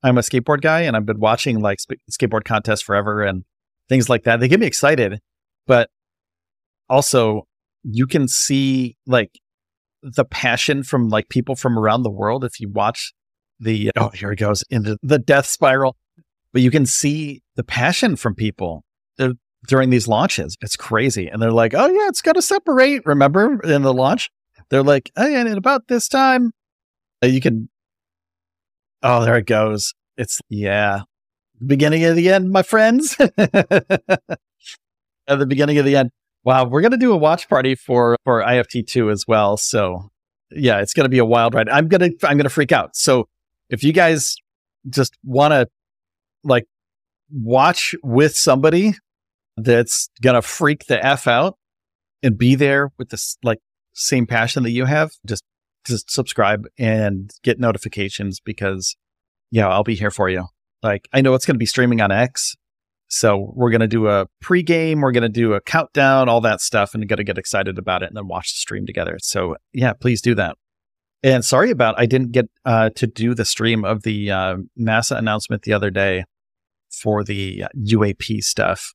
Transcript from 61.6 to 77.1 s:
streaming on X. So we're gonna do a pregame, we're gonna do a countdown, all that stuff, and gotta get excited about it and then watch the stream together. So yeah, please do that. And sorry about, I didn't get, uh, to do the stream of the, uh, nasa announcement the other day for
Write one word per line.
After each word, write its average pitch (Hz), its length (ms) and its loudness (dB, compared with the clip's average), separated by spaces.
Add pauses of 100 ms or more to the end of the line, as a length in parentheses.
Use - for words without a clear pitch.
streaming 120 360 0
on 101 100 2
X. 120 440 -2 (520)
So 101 480 0
we're 123 160 2
gonna 113 160 2
do 110 200 0
a 98 200 0 (160)
pregame, 160 580 0
we're 131 100 2
gonna 117 180 0
do 113 240 0
a 98 80 -2
countdown, 135 680 2
all 117 120 4
that 110 200 0
stuff, 101 320 -2
and 107 140 -8
gotta 104 160 -2
get 98 160 -6
excited 98 400 -4
about 92 240 -4
it 90 40 -10
and 104 100 -14
then 98 100 -12
watch 90 260 -8
the - 40 -10
stream 101 280 -8
together. 85 340 -8
So 92 360 -6 (180)
yeah, 123 200 -2
please 123 280 -2
do 120 140 0
that. 90 220 -6 (680)
And 131 200 2
sorry 180 280 2
about, 123 260 0
I 120 80 2
didn't 123 280 0
get, 123 160 0 (160)
uh, 113 300 2
to 123 120 -4
do 113 260 -2
the 113 120 -2
stream 113 400 -2
of 104 180 -4
the, 104 260 -4
uh, 95 280 -4 (200)
nasa 113 400 -2
announcement 107 460 -4
the 107 100 -2
other 101 160 0
day 95 360 -2 (640)
for 104 320 -4